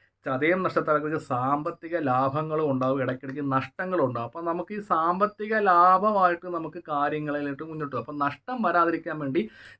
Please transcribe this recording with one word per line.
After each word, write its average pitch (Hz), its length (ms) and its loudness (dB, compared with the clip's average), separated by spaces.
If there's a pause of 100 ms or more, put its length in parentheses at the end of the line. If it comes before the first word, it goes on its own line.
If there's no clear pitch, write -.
(260)
ചതയം 156 360 2
നക്ഷത്രക്കാർക്ക് 151 560 0
സാമ്പത്തിക 151 800 -4
ലാഭങ്ങളും 151 720 0
ഉണ്ടാവും, 131 320 0
ഇടയ്ക്കിടയ്ക്ക് 135 500 -4
നഷ്ടങ്ങളും 170 520 -2
ഉണ്ടാവും. 120 220 -2
അപ്പം 170 180 -10
നമുക്ക് 175 300 -4
ഈ 208 60 -8
സാമ്പത്തിക 202 800 0
ലാഭമായിട്ട് 185 880 6
നമുക്ക് 165 420 -8
കാര്യങ്ങളിലോട്ട് 147 720 -2
മുന്നോട്ട് 156 340 -8
പോകും. 120 80 -6
അപ്പം 147 140 -10
നഷ്ടം 220 440 -4
വരാതിരിക്കാൻ 170 560 0
വേണ്ടി 147 240 -2 (380)